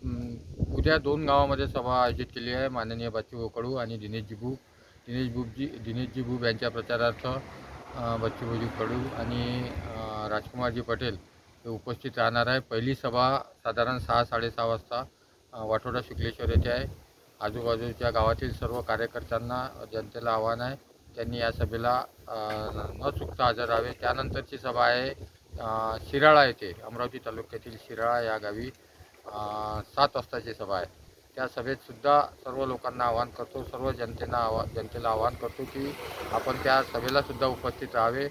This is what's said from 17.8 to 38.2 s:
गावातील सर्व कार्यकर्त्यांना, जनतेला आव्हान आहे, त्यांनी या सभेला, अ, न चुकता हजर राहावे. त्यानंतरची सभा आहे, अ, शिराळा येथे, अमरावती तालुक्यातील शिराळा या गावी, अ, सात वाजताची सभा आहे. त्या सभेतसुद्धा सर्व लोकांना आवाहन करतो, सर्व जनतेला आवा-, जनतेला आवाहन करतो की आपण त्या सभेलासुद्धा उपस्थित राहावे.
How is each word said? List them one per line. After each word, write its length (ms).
गावातील 440
सर्व 280
कार्यकर्त्यांना, 1120
जनतेला 380
आव्हान 300
आहे, 140
त्यांनी 220
या 140
सभेला, 520
अ, 80
न 160
चुकता 260
हजर 200
राहावे. 260
त्यानंतरची 560
सभा 300
आहे, 480
अ, 380
शिराळा 380
येथे, 260
अमरावती 340
तालुक्यातील 640
शिराळा 400
या 160
गावी, 300
अ, 140
सात 280
वाजताची 380
सभा 240
आहे. 80
त्या 120
सभेतसुद्धा 760
सर्व 440
लोकांना 380
आवाहन 260
करतो, 340
सर्व 280
जनतेला 460
आवा-, 380
जनतेला 340
आवाहन 260
करतो 280
की 320
आपण 320
त्या 200
सभेलासुद्धा 640
उपस्थित 480
राहावे. 380